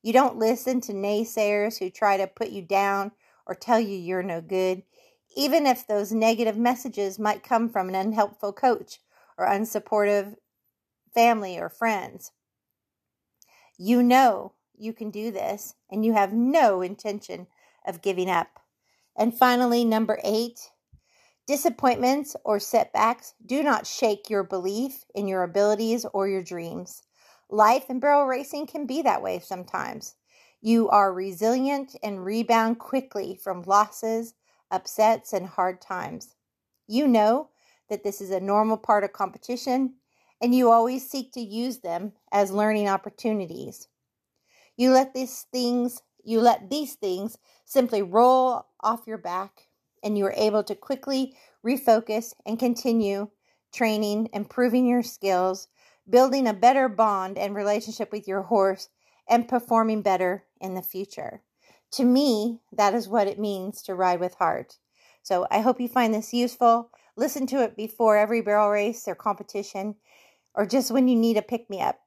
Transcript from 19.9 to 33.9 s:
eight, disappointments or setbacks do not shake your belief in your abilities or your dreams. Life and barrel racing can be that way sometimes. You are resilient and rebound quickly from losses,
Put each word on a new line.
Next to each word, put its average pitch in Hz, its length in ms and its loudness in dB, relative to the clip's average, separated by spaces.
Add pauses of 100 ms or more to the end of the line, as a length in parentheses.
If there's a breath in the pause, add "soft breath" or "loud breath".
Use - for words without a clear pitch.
eight, 233 480 -4 (760)
disappointments 269 1000 0
or 208 160 0
setbacks - 760 -2 (100)
do 262 160 -2
not 277 240 0
shake 208 440 -4
your 202 140 -2
belief 202 680 -6
in 202 140 -4
your 185 160 -2
abilities 214 680 0
or 196 140 0
your 190 160 -4
dreams. 170 600 -12 (460 soft breath)
Life 214 400 4
and 254 120 -6
barrel 285 240 4
racing 277 420 -6
can 294 200 -10
be 269 160 -4
that 240 180 2
way 185 180 -4
sometimes. - 760 -10 (460 soft breath)
You 226 280 2
are 196 240 4
resilient 240 880 -2
and 196 240 -8
rebound 226 540 0
quickly 214 560 -6
from 180 280 -8
losses, 220 720 0 (380)